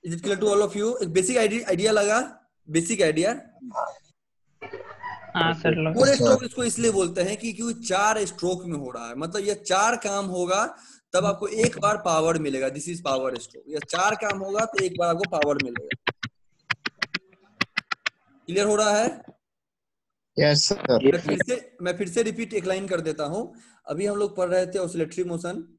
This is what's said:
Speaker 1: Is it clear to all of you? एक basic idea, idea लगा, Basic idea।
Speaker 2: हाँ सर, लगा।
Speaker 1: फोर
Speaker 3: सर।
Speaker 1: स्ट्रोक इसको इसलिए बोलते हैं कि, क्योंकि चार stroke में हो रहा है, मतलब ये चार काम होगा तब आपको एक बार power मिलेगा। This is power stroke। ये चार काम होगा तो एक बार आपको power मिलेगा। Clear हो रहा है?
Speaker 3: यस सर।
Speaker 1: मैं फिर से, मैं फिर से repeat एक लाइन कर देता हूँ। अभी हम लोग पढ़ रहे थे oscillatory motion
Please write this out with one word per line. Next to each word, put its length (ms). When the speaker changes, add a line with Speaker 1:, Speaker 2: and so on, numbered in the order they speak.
Speaker 1:
Is 80
it 80
clear 200
to 100
all 180
of 60
you? 240
एक 80
basic 280
idea, 320
idea 220
लगा, 580
Basic 320
idea। 280
Speaker 2:
हाँ 180
सर, 280
लगा। 120
Speaker 1:
फोर 140
Speaker 3:
सर। 60
Speaker 1:
स्ट्रोक 300
इसको 200
इसलिए 280
बोलते 300
हैं 160
कि, 160
क्योंकि 340
चार 380
stroke 400
में 120
हो 140
रहा 160
है, 80
मतलब 280
ये 120
चार 400
काम 300
होगा 520
तब 120
आपको 220
एक 320
बार 180
power 400
मिलेगा। 300
This 160
is 140
power 320
stroke। 380
ये 120
चार 360
काम 240
होगा 260
तो 180
एक 140
बार 180
आपको 220
power 260
मिलेगा। 480
Clear 200
हो 100
रहा 160
है? 320
Speaker 3:
यस 300
सर। 340
Speaker 1:
मैं 180
फिर 220
से, 380
मैं 160
फिर 120
से 140
repeat 300
एक 120
लाइन 220
कर 140
देता 220
हूँ। 320
अभी 180
हम 120
लोग 200
पढ़ 120
रहे 180
थे 120
oscillatory 440
motion 560